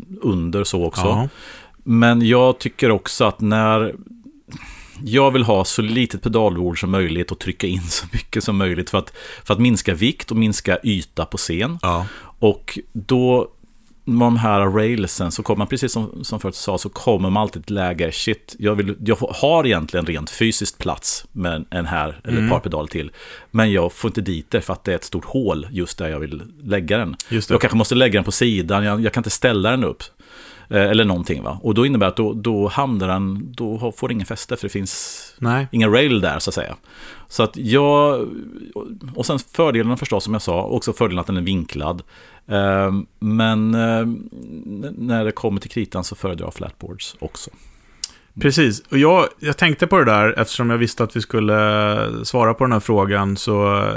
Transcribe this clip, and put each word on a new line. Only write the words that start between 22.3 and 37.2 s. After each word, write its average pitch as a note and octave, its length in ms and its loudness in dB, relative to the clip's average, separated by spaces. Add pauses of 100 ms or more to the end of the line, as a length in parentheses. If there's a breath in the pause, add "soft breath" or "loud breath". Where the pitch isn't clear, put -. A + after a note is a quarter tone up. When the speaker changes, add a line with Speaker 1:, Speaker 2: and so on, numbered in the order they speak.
Speaker 1:
ett A#2 60 0
Speaker 2:
Mm. A2 120 0
Speaker 1:
par - 100 2
pedaler D#2 280 -6
till, D2 220 -6 (400 loud breath)
men A2 220 4
jag F2 200 2
får - 160 -4
inte G2+ 120 -4
dit F2 300 -4
det A2 100 0
för F#2 120 -6
att - 120 -10
det G2 80 -2
är F2 40 0
ett - 80 -6
stort - 200 -6
hål F2 460 -2
just F2 280 -6
där E2+ 100 -4
jag D2+ 120 -6
vill D2+ 220 -10 (200)
lägga G2+ 360 0
den. F#2+ 180 -4 (120)
Speaker 2:
Just A2 200 -2
det. - 60 2
Speaker 1:
Jag A2+ 60 4
kanske A2+ 180 2
måste A2 160 2
lägga B2 240 4
den F#2 60 0
på G#2 80 -4
sidan, G2+ 520 2
jag, G#2 160 0
jag A2+ 120 0
kan A#2+ 80 -2
inte A2 100 -2
ställa A2 400 2
den B2+ 140 0
upp. C#2+ 180 -4 (680 loud breath)
Eh, G#2 120 4
eller A2 220 4
någonting, F2 380 -2
va? C2+ 200 -8
Och A2 120 2
då A#2 120 4
innebär A#2 200 2
att F#2 100 0
då, A2 160 0
då G#2+ 360 0
hamnar A2+ 400 -2
den, G2 440 -2
då A2+ 240 -6
har, A2+ 160 -4
får - 160 -6
det B2+ 60 -4
ingen G2+ 120 -4
fäste, A2+ 300 -8
för - 120 -6
det - 40 -10
finns - 460 -6 (200)
Speaker 2:
Nej. B2 340 0
Speaker 1:
ingen A2 200 2
rail B2 280 4
där, D#2+ 180 0
så - 120 -4
att - 40 -4
säga. - 220 -6 (520 loud breath)